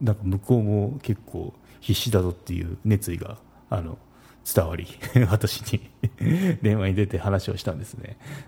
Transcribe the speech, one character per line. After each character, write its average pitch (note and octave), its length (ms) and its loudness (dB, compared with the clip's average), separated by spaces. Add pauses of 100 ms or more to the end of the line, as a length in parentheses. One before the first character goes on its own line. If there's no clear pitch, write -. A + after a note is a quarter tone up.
う、 - 20 -2
な A2+ 80 4
ん G2 40 4
か - 80 -12
向 F#2+ 160 0
こ B2 180 4
う A2 60 4
も G#2 380 0
結 - 240 -4
構 - 280 -10 (260)
必 - 200 0
死 A#2 120 -2
だ G2 100 4
ぞ F2+ 80 0
っ F2 40 -4
て - 200 -10
い F2 100 -4
う E2+ 220 -6
熱 G2+ 260 2
意 E2+ 60 -4
が、 - 200 -10 (340)
あ G2 100 -2
の、 E2 160 -8 (480)
伝 E2+ 220 2
わ E2+ 80 -4
り、 - 100 -8 (200)
<laughs> B2 240 6
私 - 320 0 (120)
に D#3+ 880 0
電 G#2+ 160 4
話 F#2+ 120 0
に F#2 60 2
出 G2+ 120 2
て G2 100 -4
話 G2 320 0
を G2 80 -4
し - 60 -10
た F#2+ 80 -2
ん - 80 -8
で G2 60 -8
す - 100 -16
ね。 - 220 -14 (300)